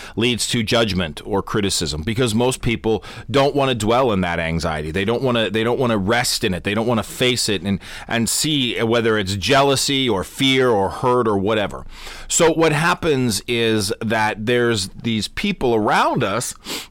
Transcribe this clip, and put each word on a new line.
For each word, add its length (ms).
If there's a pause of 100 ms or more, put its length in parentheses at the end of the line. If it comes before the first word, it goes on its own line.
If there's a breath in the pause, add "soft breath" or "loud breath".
(160 loud breath)
leads 320
to 140
judgment 600
or 180
criticism 600
because 320
most 260
people 420 (280 loud breath)
don't 240
wanna 200
dwell 380
in 80
that 180
anxiety. 520
They 160
don't 160
wanna, 260
they 160
don't 160
wanna 160
rest 480
in 80
it. 100
They 120
don't 120
wanna 160
face 460
it 140
and, 180 (260 loud breath)
and 220
see 540
whether 340
it's 200
jealousy 760
or 140
fear 440
or 220
hurt 360
or 120
whatever. 480 (420 loud breath)
So 240
what 200
happens 760
is 540
that 420
there's 440
these 400
people 460
around 480
us 320 (360 loud breath)